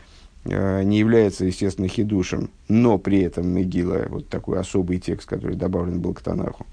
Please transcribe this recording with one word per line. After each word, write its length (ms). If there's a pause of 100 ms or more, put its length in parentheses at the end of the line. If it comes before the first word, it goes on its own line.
(440)
э, 380
не 160
является, 460
естественно, 440
хидушем, 640 (180)
но 300
при 240
этом 260
Мегила, 600
вот 200
такой 300
особый 400
текст, 300
который 280
добавлен 440
был 140
к 60
Танаху, 520